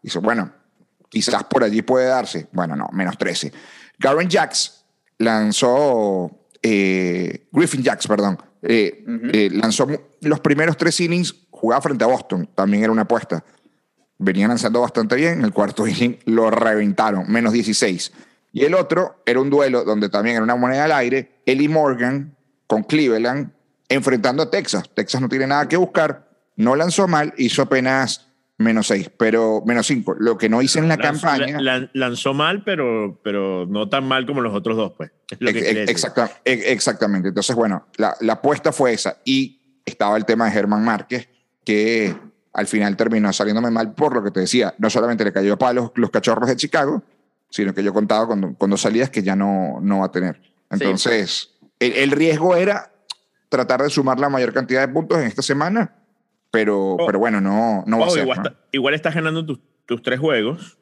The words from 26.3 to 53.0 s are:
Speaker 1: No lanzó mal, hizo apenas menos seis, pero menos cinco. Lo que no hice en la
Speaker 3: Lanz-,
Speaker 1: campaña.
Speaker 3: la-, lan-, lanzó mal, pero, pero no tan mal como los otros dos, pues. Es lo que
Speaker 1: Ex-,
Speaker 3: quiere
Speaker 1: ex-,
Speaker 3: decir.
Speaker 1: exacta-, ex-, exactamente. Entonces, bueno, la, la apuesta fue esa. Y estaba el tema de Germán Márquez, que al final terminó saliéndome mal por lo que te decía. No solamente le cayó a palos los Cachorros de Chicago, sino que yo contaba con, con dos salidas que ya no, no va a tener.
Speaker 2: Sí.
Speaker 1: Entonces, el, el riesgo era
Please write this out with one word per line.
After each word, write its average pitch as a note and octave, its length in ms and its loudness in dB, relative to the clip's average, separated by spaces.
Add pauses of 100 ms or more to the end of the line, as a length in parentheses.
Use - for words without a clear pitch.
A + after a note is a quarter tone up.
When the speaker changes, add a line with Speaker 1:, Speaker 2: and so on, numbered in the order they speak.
Speaker 1:
No B2 200 4
lanzó F3+ 320 2
mal, D3+ 300 0
hizo C3 240 0
apenas C3 680 0 (300)
menos A2 300 2
seis, G2 280 0
pero A2 480 2
menos A#2 220 0
cinco. G#2+ 320 -2
Lo A2+ 180 2
que A2 120 0
no A2+ 120 2
hice C3+ 200 0
en D#3+ 80 2
la D#3+ 80 2
Speaker 3:
Lanz-, D3+ 260 -2
Speaker 1:
campaña. D3 380 0
Speaker 3:
la-, C3 180 0
lan-, B2+ 160 -8
lanzó C3 400 -2
mal, E3 280 -2
pero, A#2+ 640 -4
pero F#2+ 420 -2
no G2+ 220 -4
tan C3+ 180 -2
mal C3 200 0
como C3+ 160 -4
los A2 120 -4
otros G#2+ 220 -2
dos, G#2+ 200 -2
pues. D#2 160 -12 (180)
Es - 100 -16
lo B2 100 0
que A2 80 -2
Speaker 1:
Ex-, G2+ 60 -2
Speaker 3:
quiere G#2+ 180 0
Speaker 1:
ex-, G#2 100 -2
Speaker 3:
decir. - 140 -2
Speaker 1:
exacta-, - 380 -2
ex-, A#2+ 220 0
exactamente. G2+ 640 0
Entonces, G#2 280 -2
bueno, G#2+ 300 0 (100)
la, G#2+ 240 0
la A2 140 2
apuesta C#3 380 0
fue B2+ 200 2
esa. G2+ 320 -4
Y - 600 -4
estaba G#2 300 0
el G#2+ 80 -2
tema A2+ 200 2
de A2+ 60 2
Germán G#2 340 0
Márquez, A2+ 440 -4 (360)
que G#2+ 500 0 (380)
al G#2 140 -2
final G#2 300 0
terminó A2 360 2
saliéndome G#2+ 380 0
mal A2+ 240 -2
por D3 200 0
lo A#2 80 0
que G2+ 80 -2
te F#2+ 100 -2
decía. G2 380 0
No G#2+ 120 2
solamente A2+ 340 0
le G2+ 80 0
cayó G2 220 2
a F#2+ 40 -4
palos B2 360 0
los A#2 160 0
Cachorros A#2 380 0
de B2+ 80 0
Chicago, D3+ 460 -2 (460)
sino G2 260 -2
que G2 80 -4
yo G2+ 100 0
contaba G#2+ 360 0
con, G2 260 -2
con G2 160 0
dos G2 120 0
salidas A#2+ 280 0
que G2+ 140 -4
ya F#2 100 0
no, F#2+ 480 -2
no G2 180 0
va F#2+ 60 0
a F#2 60 -6
tener. F2+ 240 -4
Speaker 2:
Sí. - 140 -20 (200)
Speaker 1:
Entonces, G#2 880 -2 (220)
el, B2 140 0
el C#3 180 2
riesgo D#3+ 420 2
era F#3 380 0 (560)